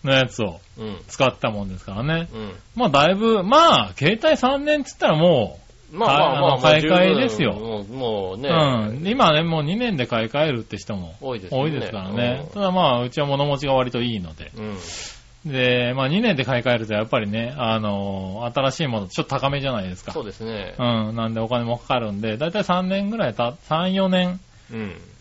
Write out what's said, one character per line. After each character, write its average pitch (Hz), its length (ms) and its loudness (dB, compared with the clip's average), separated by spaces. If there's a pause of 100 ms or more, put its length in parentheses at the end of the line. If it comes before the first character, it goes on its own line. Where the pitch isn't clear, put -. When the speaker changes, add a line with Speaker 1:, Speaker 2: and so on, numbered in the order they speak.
Speaker 1:
の 135 100 2
や 131 140 6
つ 120 160 -6
を 87 160 -6 (180)
Speaker 2:
う 110 60 -12
ん。 104 140 -8 (100)
Speaker 1:
使 - 180 2
っ 123 120 2
た 127 120 0
も 104 160 -4
ん 95 40 -8
で 92 80 -8
す - 80 -14
か 98 80 -10
ら 107 100 -4
ね。 165 300 -2
Speaker 2:
う 113 40 -10
ん。 107 160 -10 (220)
Speaker 1:
ま 240 100 0
あ、 196 40 4
だ 143 220 6
い 190 40 2
ぶ、 220 280 2
ま 226 460 6
あ、 92 80 -16
携 196 260 2
帯 311 140 4
三 277 280 0
年 302 160 2
っ - 20 -4
つ - 120 -12
っ - 20 -20
た 349 120 2
ら 160 80 4
も 143 420 4 (340)
う、 156 40 -10
Speaker 2:
ま 226 80 2
あ 208 40 4
ま 139 60 6
あ 147 40 6
ま 151 280 4
あ、 147 60 6
Speaker 1:
あ - 40 4
の、 123 40 -2
買 156 200 6
い - 20 0
替 180 340 4
え - 40 2
で 247 80 2
す 220 120 -2
よ。 110 120 2
Speaker 2:
も 107 280 -6
う、 - 40 -8
も 107 520 -4
う - 0 -
ね。 135 120 -6
Speaker 1:
う 131 540 0
ん。 180 40 -4
今 220 260 4
ね、 156 100 2
も 165 160 0
う 147 40 -2
二 160 120 -2
年 226 220 -2
で 123 80 0
買 113 220 -2
い - 20 -6
替 147 160 0
え 156 60 0
る 117 80 -2
っ 110 40 -8
て - 140 -10
人 107 180 -8
も 87 240 -10
Speaker 2:
多 131 160 -6
い 110 40 -8
で 92 100 -14
す - 40 -6
ね。 131 60 0
Speaker 1:
多 143 80 0
い 160 40 -2
で 123 140 -4
す 90 60 -8
か 107 60 -8
ら 95 140 -8
ね。 120 320 -2
Speaker 2:
う - 20 -12
ん。 151 80 -14
Speaker 1:
た 202 60 -8
だ 196 120 0
ま 165 260 2
あ、 120 40 0
う 123 80 -4
ち - 100 -6
は 143 80 0
物 139 180 0
持 143 120 0
ち 143 80 -6
が 135 80 0
割 127 180 2
と 120 100 -2
い 120 140 -2
い 104 40 -4
の 82 160 -10
で。 76 200 -16
Speaker 2:
う 104 920 -12
ん。 - 20 -6
Speaker 1:
で、 123 440 2
ま 135 80 0
あ、 131 40 0
二 175 140 2
年 226 140 2
で 131 100 0
買 120 160 0
い - 20 -8
替 123 120 4
え - 20 0
る 110 100 -4
と 107 60 -2
や 104 80 2
っ 113 60 -2
ぱ 131 120 2
り 104 100 -2
ね、 117 280 -4
あ 113 220 0
の、 101 720 -4
新 135 180 2
し 170 120 -4
い 147 40 0
も 110 140 -2
の 95 60 -8
ち - 120 -8
ょ 160 40 -2
っ - 40 -6
と 139 80 -4
高 135 140 0
め 139 120 -4
じ 139 60 -4
ゃ 131 60 -2
な 107 80 -2
い 92 80 -6
で 90 60 -8
す - 100 -16
か。 113 60 -10
Speaker 2:
そ 151 100 -6
う 117 40 -8
で 98 60 -10
す - 100 -14
ね。 107 360 -8
Speaker 1:
う 127 60 -4 (280)
ん。 113 40 -6
な 113 120 -2
ん 113 60 -4
で 113 60 -2
お 113 80 -2
金 120 180 -2
も 117 120 -2
か - 100 -16
か 127 120 2
る 113 120 -4
ん 101 100 -4
で、 110 160 -2
だ 147 100 -2
い 170 40 -4
た 208 80 -4
い 196 40 0
三 185 240 0
年 196 220 -2
ぐ 226 80 -6
ら 180 120 0
い 107 40 -6
た-、 120 300 -2
三、 175 300 0
四 190 160 2
年 180 300 0 (320)
Speaker 2:
う 120 60 -12
ん。 101 180 -8 (260)